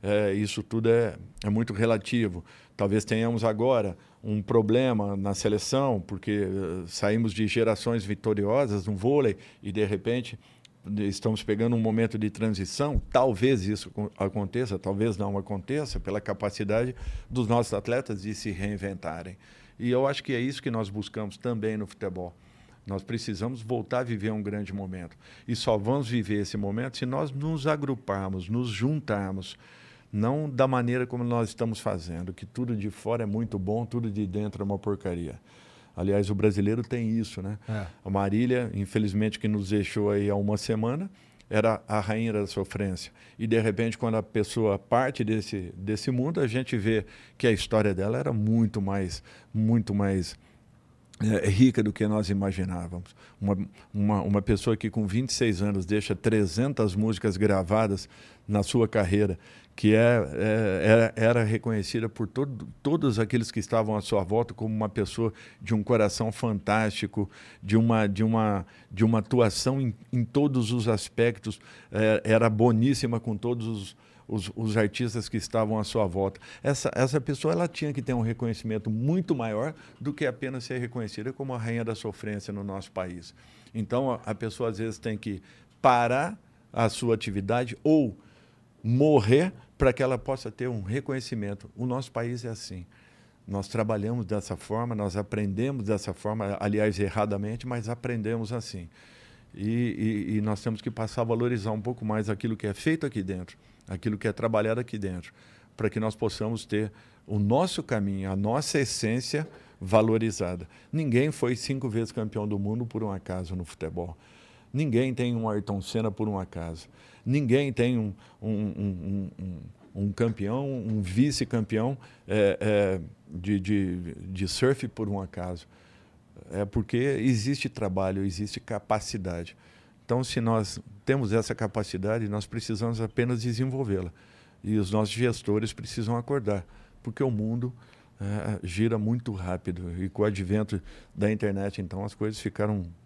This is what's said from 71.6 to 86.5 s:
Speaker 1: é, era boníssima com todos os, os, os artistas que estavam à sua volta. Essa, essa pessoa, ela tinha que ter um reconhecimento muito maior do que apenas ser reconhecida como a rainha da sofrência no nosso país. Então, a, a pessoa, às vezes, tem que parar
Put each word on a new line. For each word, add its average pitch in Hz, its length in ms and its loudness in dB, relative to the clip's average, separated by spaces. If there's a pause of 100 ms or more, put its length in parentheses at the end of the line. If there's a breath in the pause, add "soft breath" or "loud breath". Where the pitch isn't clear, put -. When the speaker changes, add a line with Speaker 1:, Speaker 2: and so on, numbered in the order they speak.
Speaker 1:
é, 110 320 4
era 110 280 6
boníssima 117 680 4
com 113 160 -4
todos 117 300 -4
os, 104 320 -6 (300 loud breath)
os, 104 280 -4
os 110 220 0
artistas 110 500 0
que 113 100 -4
estavam 110 420 0
à 104 40 0
sua 107 220 0
volta. 95 340 -2 (220 loud breath)
Essa, - 320 0
essa 131 260 2
pessoa, 147 340 -2
ela 170 140 0
tinha 151 240 -4
que 135 100 -4
ter 127 120 -2
um 120 80 0
reconhecimento 110 720 -2
muito 151 420 0
maior 117 400 -2 (260 loud breath)
do 143 140 -6
que 147 140 -2
apenas 127 380 -6
ser 127 140 -6
reconhecida 120 540 -6
como 135 180 -8
a 123 60 -4
rainha 117 260 -2
da 113 120 -4
sofrência 104 580 -8
no 101 100 -6
nosso 98 280 -8
país. 90 420 -8 (400 loud breath)
Então, 120 380 0
a, 117 120 0
a 110 120 -4
pessoa, 113 340 -4
às 101 80 -6
vezes, 110 220 -6
tem 107 180 -4
que 101 240 -6 (400 loud breath)
parar 131 560 4 (340 soft breath)